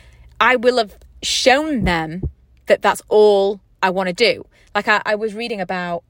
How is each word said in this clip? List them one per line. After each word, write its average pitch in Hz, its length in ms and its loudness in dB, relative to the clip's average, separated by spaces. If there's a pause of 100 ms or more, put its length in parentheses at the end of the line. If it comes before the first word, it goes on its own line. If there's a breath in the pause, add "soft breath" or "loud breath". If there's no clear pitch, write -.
(400 soft breath)
I 240 160 4
will 247 220 2
have 214 180 -4 (260)
shown 269 600 0
them 170 440 -4 (380)
that - 160 2
that's - 260 0
all 202 520 4 (200)
I 185 100 0
wanna 185 220 -4
do. 180 320 0 (300 soft breath)
Like, 208 140 -2
I, 208 180 2
I 214 80 -2
was 214 200 -4
reading 220 260 -8
about, 180 500 -6